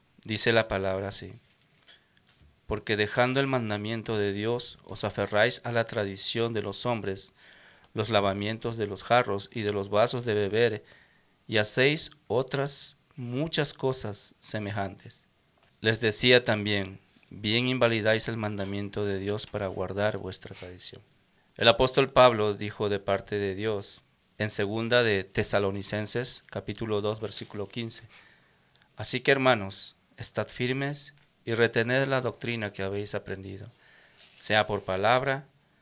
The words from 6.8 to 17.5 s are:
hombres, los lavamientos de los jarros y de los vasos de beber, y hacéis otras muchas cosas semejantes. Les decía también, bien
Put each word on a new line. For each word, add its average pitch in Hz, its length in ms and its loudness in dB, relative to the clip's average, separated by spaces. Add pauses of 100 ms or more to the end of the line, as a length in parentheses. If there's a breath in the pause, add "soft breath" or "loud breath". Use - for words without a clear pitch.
hombres, 98 460 -6 (600 loud breath)
los 107 160 -2
lavamientos 104 680 0
de 107 100 -2
los 98 160 -8
jarros 117 500 2
y 117 80 -4
de 104 120 0
los 101 160 -2
vasos 117 360 2
de 113 80 0
beber, 104 500 2 (640 soft breath)
y 110 100 0
hacéis 135 520 2 (160)
otras 139 680 -2 (200)
muchas 139 600 -2
cosas 127 640 -4
semejantes. 101 840 -6 (560)
Les 110 180 4
decía 123 440 6
también, 101 540 0 (320)
bien 110 380 0